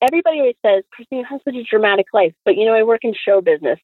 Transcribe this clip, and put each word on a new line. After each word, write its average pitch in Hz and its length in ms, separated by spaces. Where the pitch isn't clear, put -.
everybody 320 380
always 254 160
says, 196 280
"Kristen, 247 260
you 247 60
have 277 200
such 262 120
a 240 80
dramatic 208 500
life," 185 180
but, 196 120
you 208 80
know, 226 100
I 220 100
work 226 180
in 233 120
show 196 260
business, 160 440